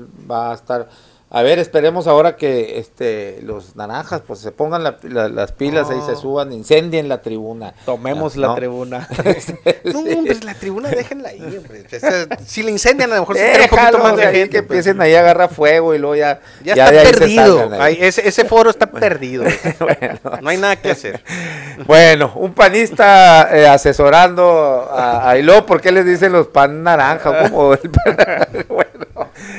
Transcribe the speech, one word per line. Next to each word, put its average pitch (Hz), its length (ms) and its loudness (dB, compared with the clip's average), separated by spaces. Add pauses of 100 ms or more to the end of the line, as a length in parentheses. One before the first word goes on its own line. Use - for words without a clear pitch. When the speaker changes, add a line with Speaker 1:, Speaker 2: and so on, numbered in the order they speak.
(300)
Speaker 1:
va 117 220 -8
a - 20 -10
estar. 117 340 -10 (440)
A 120 100 -4
ver, 156 180 2
esperemos 165 480 -2
ahora 156 300 2
que, 117 420 -6
este, 107 640 -10
los 104 340 -16
naranjas, 127 500 -12
pues, 101 140 -16
se 107 140 -14
pongan 160 300 -6
la, 143 180 -8
la, 117 260 -6
las 110 240 -8
pilas, 147 380 -4
ahí 127 160 -6
se 123 80 -6
Speaker 2:
No. 113 40 -8
Speaker 1:
suban, 139 360 -8
incendien 156 560 -4
la 123 140 -6
tribuna. 110 500 -14 (100)
Speaker 2:
Tomemos 131 540 -8
Speaker 1:
¿No? 135 100 -2
Speaker 2:
la 120 80 -4
tribuna. 123 580 -12
Speaker 1:
<laughs> 170 720 -4
Speaker 3:
No, 269 200 -8
Speaker 1:
Sí. 330 220 -6
Speaker 3:
pues, 226 200 -6
la 208 80 -16
tribuna 196 360 -12
déjenla 247 400 -10
ahí, 113 120 -20 (160)
hombre. 113 260 -20 (100)
O 120 60 -12
sea, 269 280 -4 (180)
si - 180 -12
la 220 80 -6
incendian, 247 400 -2
a 220 40 -4
lo 190 80 -2
mejor 196 140 -2
se 202 100 0
entera 254 180 4
un - 40 0
poquito 233 160 2 (120)
Speaker 1:
Déjalos 240 140 0
Speaker 3:
más 208 60 0
de 208 100 2
Speaker 1:
ahí, 185 80 0
Speaker 3:
gente, 190 160 0
Speaker 1:
que 208 120 -2
Speaker 3:
pues. 165 160 -4
Speaker 1:
empiecen 190 220 -2
ahí 156 140 4
a 170 40 6
agarrar 175 340 4
fuego 160 420 0
y - 20 -2
luego 143 180 -4
ya, 147 240 -2 (240)
Speaker 3:
Ya 180 120 -2
Speaker 1:
ya 131 100 6
Speaker 3:
está 131 80 8
Speaker 1:
de 156 60 8
ahí 151 80 8
se 240 120 4
Speaker 3:
perdido. 208 380 4
Speaker 1:
salgan 104 240 -2
ahí. - 0 -
Speaker 3:
Ahí, 156 200 0
ese, 190 260 0
ese 226 180 0
foro 226 240 4
está 220 220 -2
perdido. 135 520 -4 (200)
Speaker 1:
<laughs> 160 160 -8
Bueno. 156 400 -4 (220)
Speaker 3:
No 139 80 -8
hay 175 80 -4
nada 196 200 -2
que 196 140 -6
hacer. 107 300 -10 (640)
Speaker 1:
Bueno, 151 500 4
un 180 180 -8
panista, 190 960 6
eh, 151 160 6
asesorando 147 1200 2
a, 127 400 -2
a, 127 60 4
y 139 60 0
luego, 196 220 6
¿por 165 160 0
qué 185 100 0
les 185 140 2
dicen 180 260 0
los 170 160 2
pan 143 360 0
naranja? 156 640 0
¿Cómo? 143 300 2
<laughs> - 920 -2
Bueno, 214 220 -4 (680)